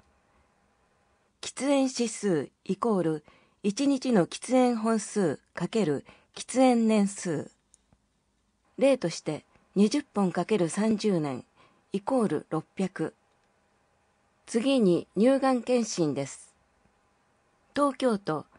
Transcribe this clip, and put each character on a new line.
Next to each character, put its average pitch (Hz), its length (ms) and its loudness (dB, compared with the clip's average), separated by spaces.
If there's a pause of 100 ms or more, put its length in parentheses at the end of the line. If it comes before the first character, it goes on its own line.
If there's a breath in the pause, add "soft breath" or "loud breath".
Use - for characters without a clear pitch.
(1400)
喫 - 160 -12 (100)
煙 277 160 4
指 240 240 -2
数 170 420 -2 (160)
イ 190 100 -2
コ 220 220 0
ー 175 40 2
ル 160 220 -2 (400 soft breath)
一 208 240 0
日 262 240 0
の 175 160 4
喫 - 180 -14
煙 247 300 2
本 220 240 0
数 185 400 -2 (140)
か 175 140 -4
け 214 180 0
る 143 200 -2 (300 soft breath)
喫 - 180 -14
煙 247 340 4
年 208 200 4
数。 180 420 -6 (1300)
例 254 200 4
と 170 120 -4
し - 120 -10
て、 151 240 -8 (300)
二 208 140 4
十 294 140 -2
本 190 280 -2
か 175 140 -4
け 214 120 0
る 170 120 0
三 214 280 -2
十 190 220 0
年 135 260 -6 (460 soft breath)
イ 196 100 -4
コ 262 200 -2
ー 202 60 0
ル 151 220 -2
六 156 160 -4 (100)
百。 180 380 -6 (1300)
次 262 340 0
に 175 280 2 (100)
乳 254 220 4
が 269 120 2
ん 247 100 0
検 240 280 -2
診 151 240 -2
で 139 120 -6
す。 - 280 -20 (1200)
東 277 220 2
京 233 200 0
都 156 280 -6 (140)